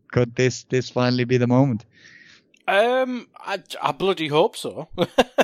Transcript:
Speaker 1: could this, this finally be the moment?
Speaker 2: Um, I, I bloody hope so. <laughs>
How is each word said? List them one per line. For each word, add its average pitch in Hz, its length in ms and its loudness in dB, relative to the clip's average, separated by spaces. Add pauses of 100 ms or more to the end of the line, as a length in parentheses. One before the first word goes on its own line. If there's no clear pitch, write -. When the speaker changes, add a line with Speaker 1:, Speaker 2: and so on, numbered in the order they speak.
(120)
Speaker 1:
could 123 240 0
this, 127 280 0
this 127 260 -4
finally 123 360 0
be 127 120 0
the 120 100 2
moment? 123 380 2 (840)
Speaker 2:
Um, 247 600 0 (100)
I, 196 240 -10 (200)
I 143 100 -2
bloody 160 380 -2
hope 165 260 2
so. 117 380 -12
<laughs> - 40 -14 (460)